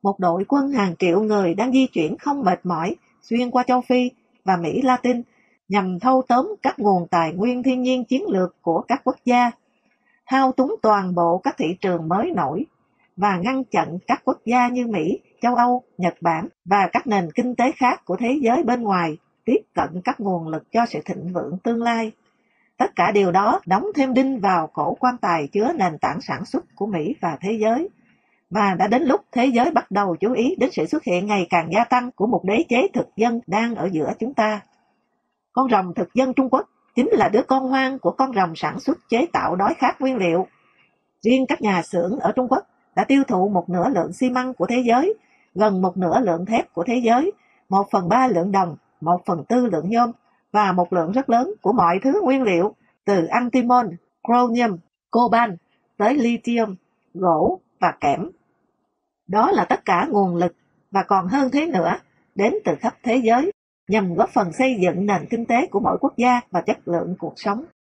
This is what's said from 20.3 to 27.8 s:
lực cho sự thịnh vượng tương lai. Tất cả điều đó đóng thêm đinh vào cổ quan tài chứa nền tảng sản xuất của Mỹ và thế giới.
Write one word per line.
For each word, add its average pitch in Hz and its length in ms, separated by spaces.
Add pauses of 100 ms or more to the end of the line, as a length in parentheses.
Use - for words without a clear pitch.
lực 156 240
cho 233 140
sự 151 200
thịnh 180 280
vượng 180 300
tương 233 180
lai. 226 300 (680)
Tất - 180
cả 180 160
điều 196 200
đó 214 340
đóng 190 200 (100)
thêm 269 180
đinh 269 260
vào 180 280
cổ 165 320
quan 247 180
tài 165 300
chứa 214 280
nền 180 220
tảng - 240
sản 160 240
xuất - 200 (100)
của 196 100
Mỹ 190 360
và 160 200
thế 208 200
giới. 247 280 (600)